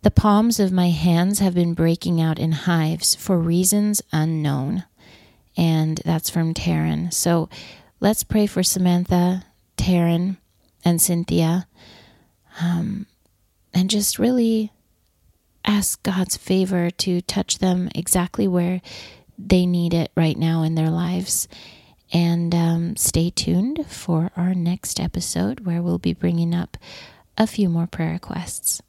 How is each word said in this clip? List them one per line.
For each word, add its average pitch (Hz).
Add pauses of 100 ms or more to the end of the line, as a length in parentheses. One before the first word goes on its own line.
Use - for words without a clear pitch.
"The 208
palms 214
of 190
my 180
hands 175
have 196
been 175
breaking 165
out 160
in 160
hives 160
for -
reasons 185 (100)
unknown." 156 (720)
And 160
that's 165
from 165
Taryn. 160
So 170 (500)
let's 220
pray 214
for 196
Samantha, 180 (320)
Taryn, 175 (480)
and 170
Cynthia, 170 (920)
um, 175 (680)
and 185
just 202
really 226 (960)
ask 208
God's 185
favor 185
to 180
touch -
them 180
exactly 180
where 180 (560)
they 180
need 170
it 165
right 165
now 165
in 160
their 160
lives. 175 (680)
And, 170
um, 170
stay 165
tuned 247
for 165
our 180
next 175
episode 190
where 170
we'll 175
be 170
bringing 170
up 170 (600)
a 220
few 208
more 170
prayer 160
requests. -